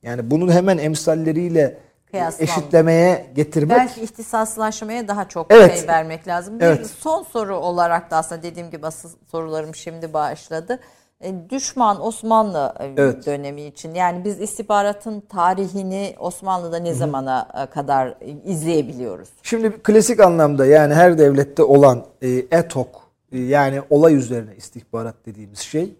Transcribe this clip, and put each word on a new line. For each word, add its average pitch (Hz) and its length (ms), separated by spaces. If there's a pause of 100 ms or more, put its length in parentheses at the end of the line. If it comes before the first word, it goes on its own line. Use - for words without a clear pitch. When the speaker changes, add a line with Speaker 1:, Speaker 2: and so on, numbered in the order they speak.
Speaker 1:
Yani 120 280
bunun 170 200
hemen 180 260
emsalleriyle 156 1000 (340)
Speaker 2:
Kıyaslandı. 165 320
Speaker 1:
eşitlemeye 165 920
getirmek 151 420
Speaker 2:
Belki 247 240
ihtisaslaşmaya 220 1040
daha 202 220
çok 165 200
Speaker 1:
Evet. 185 300
Speaker 2:
şey 156 80
vermek 160 400
lazım. 180 320
Bir 170 60
Speaker 1:
Evet. 170 220
Speaker 2:
son 320 360
soru 202 320
olarak 170 560
da 160 60
aslında 160 260
dediğim 170 260
gibi 156 180
asıl 160 220 (220)
sorularım 160 440
şimdi 165 380
başladı. 160 680 (420)
E, 190 120 (160)
düşman 233 560
Osmanlı, 214 760
e, 131 60 (120)
Speaker 1:
Evet. 127 280
Speaker 2:
dönemi 143 360
için. 147 320
Yani 180 320
biz 202 160
istihbaratın 208 800 (100)
tarihini 190 920
Osmanlı'da 180 580
ne 170 120
Speaker 1:
Hı 165 40
hı. 127 40
Speaker 2:
zamana, 135 500 (160)
e, - 100
kadar, 139 340
e, - 220 (220)
izleyebiliyoruz? 143 800 (140)
Speaker 1:
Şimdi 226 280
klasik 214 480
anlamda 156 460
yani 147 280
her 170 240
devlette 143 460
olan, 139 420 (160)
e, 127 360
ad 165 180
hoc, 127 120 (440)
e, 127 80
yani 139 500
olay 151 260
üzerine 117 400
istihbarat 113 600 (100)
dediğimiz 104 340
şey 175 400